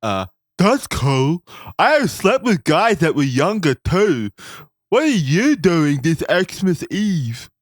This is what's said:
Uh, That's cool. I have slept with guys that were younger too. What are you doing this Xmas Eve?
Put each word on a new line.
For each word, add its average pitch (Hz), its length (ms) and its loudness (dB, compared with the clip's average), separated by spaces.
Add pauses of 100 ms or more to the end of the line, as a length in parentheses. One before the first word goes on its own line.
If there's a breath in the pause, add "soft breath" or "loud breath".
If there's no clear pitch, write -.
Uh, 98 220 -4 (320)
That's 226 300 2
cool. 139 560 -2 (360 loud breath)
I 214 120 4
have 277 200 2
slept 254 320 0
with 208 200 0
guys 185 360 2
that 160 160 0
were 143 80 0
younger 143 520 0
too. 156 560 0 (580 loud breath)
What 247 140 2
are 320 40 2
you 214 480 2
doing 151 460 2
this 160 280 0
Xmas 180 640 0
Eve? 165 580 -4 (120)